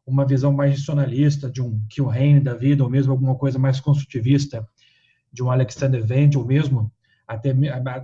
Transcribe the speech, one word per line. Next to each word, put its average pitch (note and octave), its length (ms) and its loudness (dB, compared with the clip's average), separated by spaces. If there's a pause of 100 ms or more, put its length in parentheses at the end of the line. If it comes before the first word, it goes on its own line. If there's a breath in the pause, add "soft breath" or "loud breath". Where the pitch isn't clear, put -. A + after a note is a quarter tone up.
uma C3+ 200 0
visão C3+ 260 2
mais C#3 280 0
racionalista C#3+ 720 0
de C3 120 -6
um A2+ 180 -4 (100)
Keohane C3+ 500 2
da B2 160 -2
vida, C3+ 280 2
ou A#2+ 60 -2
mesmo C3 220 0
alguma C3 240 0
coisa C3 240 -2
mais C3 200 0
construtivista C#3 880 -2 (640 soft breath)
de B2+ 120 -8
um B2 80 0
Alexander B2+ 540 0
Vande, C#3+ 320 4
ou A#2 80 -2
mesmo C3 460 0 (360)
até A2+ 260 -4
me-, C#3 160 2 (340)